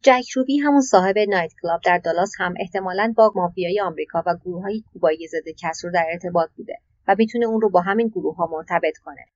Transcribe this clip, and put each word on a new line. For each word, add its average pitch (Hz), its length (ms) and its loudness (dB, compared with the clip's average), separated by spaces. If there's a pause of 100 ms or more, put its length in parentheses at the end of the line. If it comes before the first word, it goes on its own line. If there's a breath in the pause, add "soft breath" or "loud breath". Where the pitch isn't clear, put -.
جک 254 220 6 (100)
روبی، 262 240 0
همون 285 220 4
صاحب 196 380 4
نایت 196 340 0 (100)
کلاب 170 220 -2
در 175 140 4
دالاس، 175 400 0
هم 180 220 -4
احتمالاً 190 560 -4
با 220 180 6
مافیای 180 460 -2
آمریکا 165 460 -4
و 170 180 0
گروه‌های 196 380 -6 (100)
کوبایی 165 360 0
ضد 160 200 -8 (100)
کسترو 170 320 -8
در 175 200 0
ارتباط 175 460 -2
بوده - 180 -14 (340)
و 196 100 4
می‌تونه 226 280 2
اون 226 140 0
رو 220 100 2
با 180 100 4
همین 202 280 0
گروه‌ها 165 440 -4
مرتبط 160 520 -2
کنه. 135 200 -20 (120)